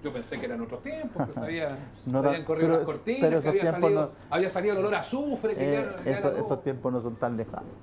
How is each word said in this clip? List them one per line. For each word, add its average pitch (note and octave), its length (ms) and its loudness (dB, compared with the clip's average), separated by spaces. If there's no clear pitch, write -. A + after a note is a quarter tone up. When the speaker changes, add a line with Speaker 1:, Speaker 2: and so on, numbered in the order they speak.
Speaker 1:
Yo D3 80 -4
pensé A#2 260 -8
que B2+ 80 -6
eran A#2 140 -4
otros A#2 220 -8
tiempos, D4 460 -6
que - 60 -8
se C3 60 -6
había, D#3+ 280 -4
Speaker 2:
<laughs> C#3 380 -10
No C3 140 2
Speaker 1:
se C3+ 80 2
habían C#3+ 140 2
Speaker 2:
tan, D3 40 -8
Speaker 1:
corrido D#3+ 220 2
Speaker 2:
pero E3 120 6
Speaker 1:
las - 20 2
Speaker 2:
es, D3+ 120 -2
Speaker 1:
cortinas, A#3+ 280 -2
Speaker 2:
pero D#3+ 100 6
Speaker 1:
que E3 60 4
Speaker 2:
esos D3 120 2
Speaker 1:
había G3 120 4
Speaker 2:
tiempos E3+ 200 2
Speaker 1:
salido, D#3 200 6
Speaker 2:
no. C#3+ 340 -4
Speaker 1:
había F#3 140 2
salido G3+ 240 0
el F#3+ 60 2
olor G#3 160 2
a E3+ 40 2
azufre, C4 560 -2
que C3+ 140 0
Speaker 2:
Eh, C#3+ 40 4
Speaker 1:
ya, C3+ 300 -2
ya B2+ 80 0
Speaker 2:
eso, C3+ 160 2
Speaker 1:
era - 40 4
todo. - 140 -2
Speaker 2:
esos C3 180 -2
tiempos B2+ 280 -2
no B2 100 0
son A#2 140 -4
tan A#2+ 220 -2
lejanos. - 320 -6